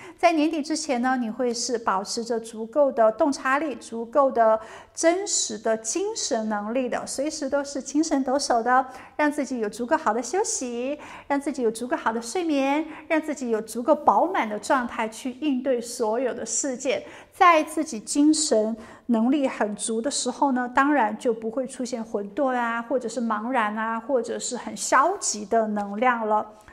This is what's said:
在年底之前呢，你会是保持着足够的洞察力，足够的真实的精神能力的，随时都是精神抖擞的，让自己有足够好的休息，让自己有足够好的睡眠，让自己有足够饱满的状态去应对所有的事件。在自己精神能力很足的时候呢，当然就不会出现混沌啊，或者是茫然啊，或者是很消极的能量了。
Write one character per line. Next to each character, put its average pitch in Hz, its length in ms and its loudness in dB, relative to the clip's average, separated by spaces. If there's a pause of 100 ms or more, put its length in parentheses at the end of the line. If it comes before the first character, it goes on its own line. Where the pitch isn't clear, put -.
(160)
在 339 140 4
年 311 180 2
底 311 140 -2
之 302 140 -2
前 247 260 -2
呢， 262 180 2
你 233 80 -2
会 240 240 -2
是 233 240 -2
保 208 280 0
持 226 200 -6
着 233 140 -2
足 220 260 -10
够 269 280 2
的 226 200 6
洞 320 200 2
察 262 260 0
力， 294 160 -4
足 226 320 -10
够 277 240 4
的 220 300 4 (340)
真 359 320 2
实 - 320 -2
的 220 180 0
精 359 380 -4
神 226 340 -2
能 208 240 -4
力 254 160 -2
的， - 160 -4
随 262 240 -4
时 294 220 -6
都 285 140 0
是 277 180 -8
精 294 220 0
神 285 180 0
抖 254 160 0
擞 247 240 2
的， 254 240 4 (300)
让 294 140 2
自 294 140 -2
己 254 140 -6
有 214 100 -2
足 233 160 -6
够 277 120 2
好 214 180 0
的 240 80 0
休 370 220 -2
息， 254 520 -4 (300)
让 285 140 0
自 294 100 -4
己 262 120 -4
有 220 100 2
足 240 160 -8
够 320 80 0
好 233 160 0
的 226 100 -4
睡 359 220 -2
眠， 285 420 2 (220)
让 311 120 2
自 311 140 -4
己 247 160 -4
有 226 100 2
足 226 220 -6
够 294 140 4
饱 240 300 4
满 330 220 -2
的 214 80 -4
状 254 300 0
态 233 220 -4
去 247 320 -8
应 277 200 0
对 247 200 0
所 226 400 -2
有 247 120 0
的 226 140 -8
事 262 300 -2
件。 240 260 -2 (300)
在 339 320 6
自 311 180 -4
己 247 160 -8
精 285 340 4
神 220 440 2 (300)
能 233 260 4
力 277 160 2
很 208 260 -2
足 226 260 -2
的 269 100 -2
时 254 200 -2
候 277 220 0
呢， 247 200 0
当 277 200 4
然 220 260 2
就 247 140 2
不 220 180 -6
会 254 160 -2
出 254 160 -8
现 233 220 -6
混 208 280 -6
沌 262 220 0
啊， 233 280 -2
或 254 160 -2
者 233 100 -4
是 240 120 -4
茫 226 280 -2
然 220 280 0
啊， 226 220 -4
或 240 240 0
者 226 160 -6
是 208 180 -6
很 220 200 -10
消 311 400 4
极 214 300 -6
的 226 220 2
能 202 280 -4
量 233 320 2
了。 214 180 2 (260)